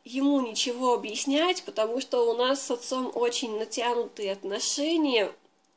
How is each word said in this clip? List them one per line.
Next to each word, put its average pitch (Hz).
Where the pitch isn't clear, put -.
ему 269
ничего 240
объяснять, 277
потому 226
что 240
у 233
нас 262
с -
отцом 254
очень 233
натянутые 226
отношения, 247